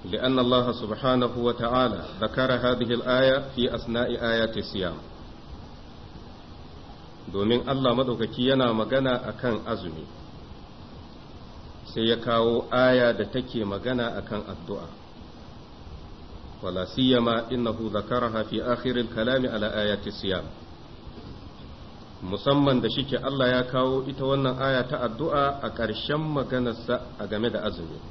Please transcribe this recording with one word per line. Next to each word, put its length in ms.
لأن 340
الله 340
سبحانه 640
وتعالى 640
ذكر 320
هذه 420
الآية 440
في 200
أثناء 360
آيات 460
الصيام. 380
Domin 340
Allah 280
Maɗaukaki 560
yana 220
magana 540
a 60
kan 340
azumi, 380
sai 140
ya 100
kawo 520
aya 440
da 100
take 400
magana 540
a 40
kan 200
addu'a. 440
ولا 220
سيما 680
إنه 280
ذكرها 640
في 200
آخر 340
الكلام 500
على 200
آيات 400
الصيام. 380
Musamman 580
da 80
shike 300
Allah 300
ya 160
kawo 440
ita 160
wannan 340
aya 300
ta 160
addu'a 580
a 80
ƙarshen 480
maganarsa 840
a 80
game 240
da 100
azumi. 400